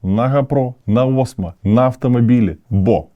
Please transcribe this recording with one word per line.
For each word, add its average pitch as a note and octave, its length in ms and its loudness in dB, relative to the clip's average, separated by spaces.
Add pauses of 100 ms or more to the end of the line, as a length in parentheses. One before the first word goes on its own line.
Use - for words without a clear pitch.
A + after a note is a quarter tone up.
на A2+ 320 -2
GoPro, C3+ 400 -2 (120)
на A#2+ 200 0
Osmo, B2 460 -4 (120)
на A2 180 2
автомобілі. B2 720 0 (140)
Бо G2 460 0